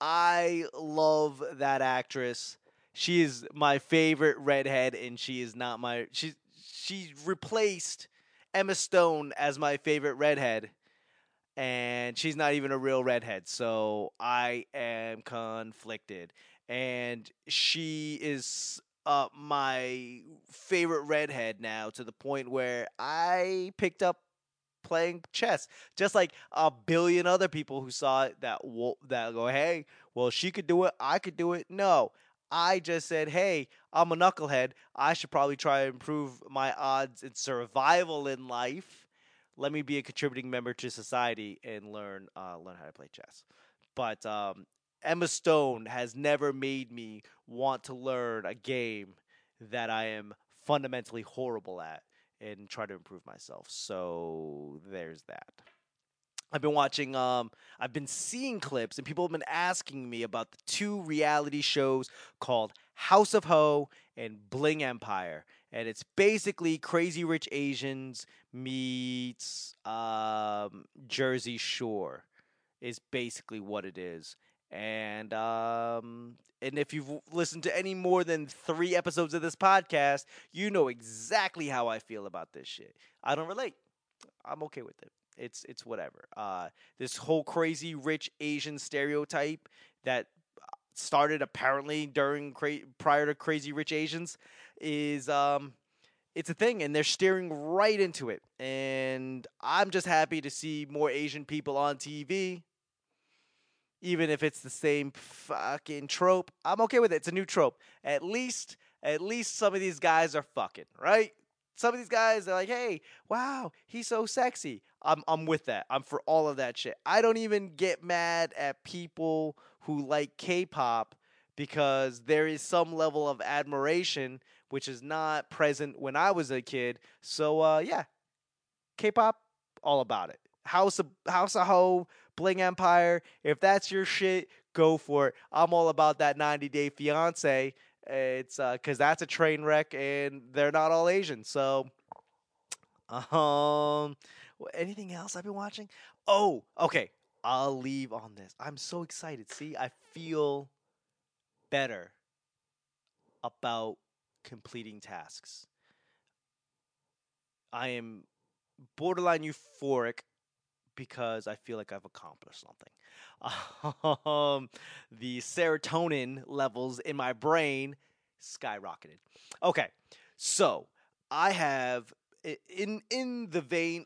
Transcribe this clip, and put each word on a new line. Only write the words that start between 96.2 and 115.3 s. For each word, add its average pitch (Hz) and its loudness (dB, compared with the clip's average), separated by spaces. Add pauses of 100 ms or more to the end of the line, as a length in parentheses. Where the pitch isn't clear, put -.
it's 165 -6
a 170 -6
thing, 214 0
and 143 -2
they're 151 4
steering 185 2
right 185 2
into 160 -2
it. - -8 (160)
And 131 -4 (120)
I'm 185 2
just 185 -2
happy 160 2
to 139 -8
see 151 -8
more 147 0
Asian 147 -4
people 147 -6
on 143 0
T 147 -10
V, 180 -4 (1400)
even 165 2
if 151 0
it's 151 -2
the 135 -14
same 147 0
fucking 143 -8
trope. 180 4 (140)
I'm 196 2
okay 240 4
with 220 6
it. 160 4
It's 151 -4
a 170 -4
new 190 0
trope. 151 2 (240)
At 139 -2
least, 240 -6 (240)
at 151 0
least 220 -4
some 202 4
of 196 -2
these 180 -2
guys 160 4
are 151 0 (120)
fucking, 92 -6 (120)
right? 196 4 (440)
Some 233 2
of 247 -6
these 240 -12
guys 220 4
are 190 0
like, 185 0
"Hey, 240 -4 (260)
wow, 254 -4 (140)
he's 233 -10
so 220 0
sexy." 220 -2 (200)
I'm, 151 2
I'm 160 0